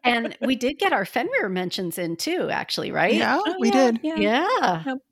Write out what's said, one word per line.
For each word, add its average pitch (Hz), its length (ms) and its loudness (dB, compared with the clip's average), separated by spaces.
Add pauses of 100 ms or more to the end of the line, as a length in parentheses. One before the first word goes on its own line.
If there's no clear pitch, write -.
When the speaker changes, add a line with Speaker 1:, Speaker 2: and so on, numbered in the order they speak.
Speaker 1:
And 233 360 0
we 247 160 0
did 254 220 -2
get 381 140 2
our 202 120 2
Fenrir 285 440 -2
mentions 185 500 -4
in 170 180 -4
too, 311 340 -2
actually, - 400 -4
right? 156 240 2
Speaker 2:
Yeah, 233 300 2
Speaker 3:
Oh, 339 160 -2
Speaker 2:
we - 80 2
Speaker 3:
yeah, 269 240 6
Speaker 2:
did. 226 100 -2
Speaker 3:
yeah. 320 160 -2
Speaker 1:
Yeah. 233 680 2
Speaker 3:
Yep. 262 120 -4 (140)